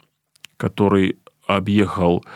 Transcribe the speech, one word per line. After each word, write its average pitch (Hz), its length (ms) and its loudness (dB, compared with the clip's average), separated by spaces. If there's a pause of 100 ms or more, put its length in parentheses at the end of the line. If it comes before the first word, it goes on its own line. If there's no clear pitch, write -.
(560)
который 98 600 0 (300)
объехал 95 800 0 (120)